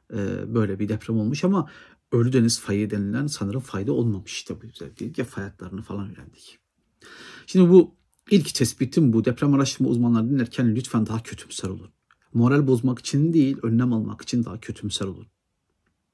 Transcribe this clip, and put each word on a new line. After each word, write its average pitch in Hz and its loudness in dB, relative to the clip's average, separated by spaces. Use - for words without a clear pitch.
e, 98 -6
böyle 98 0
bir 104 -2
deprem 113 -4
olmuş 123 -2
ama 180 0
Ölüdeniz 117 2
fayı 104 -4
denilen 107 -4
sanırım 127 -6
fayda 107 -6
olmamış 117 -2
işte - -12
bu - -16
güzel - -18
değil - -10
ya 131 -4
fay 98 -12
hatlarını 95 -14
falan 98 -10
öğrendik. - -20
Şimdi 185 6
bu 180 8
ilk 185 2
tespitim 131 0
bu. 110 2
Deprem 139 0
araştırma 135 0
uzmanları 120 2
dinlerken 120 0
lütfen 113 -2
daha 113 -6
kötümser - -12
olun. 92 -12
Moral 131 4
bozmak 127 2
için 151 0
değil, 139 2
önlem 120 2
almak 107 -4
için 120 -2
daha 90 -12
kötümser - -8
olun. 87 -12